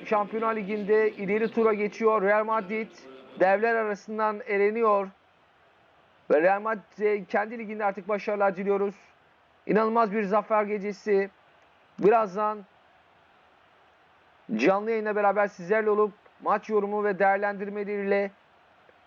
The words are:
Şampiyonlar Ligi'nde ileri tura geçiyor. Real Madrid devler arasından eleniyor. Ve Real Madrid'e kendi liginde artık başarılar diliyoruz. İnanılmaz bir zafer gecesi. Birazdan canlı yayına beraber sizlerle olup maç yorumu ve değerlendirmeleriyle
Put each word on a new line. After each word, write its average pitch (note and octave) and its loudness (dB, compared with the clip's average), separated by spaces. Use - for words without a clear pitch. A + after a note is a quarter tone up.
Şampiyonlar A3 -2
Ligi'nde G#3+ 0
ileri G#3+ -2
tura A3 2
geçiyor. G#3+ 0
Real G#3 2
Madrid A3 -4
devler G3+ 4
arasından G#3+ -4
eleniyor. G#3 2
Ve D3 4
Real G3 4
Madrid'e G#3 -2
kendi A3 -4
liginde G#3+ -6
artık G3 -4
başarılar G3+ 0
diliyoruz. G3 -2
İnanılmaz A3 2
bir G#3+ -2
zafer G#3+ 0
gecesi. G3+ -2
Birazdan G#3+ 0
canlı F#3+ 2
yayına G#3+ -2
beraber G3+ 2
sizlerle G#3 -2
olup G#3 2
maç G3 -2
yorumu G#3 -2
ve G3+ -2
değerlendirmeleriyle G3+ -2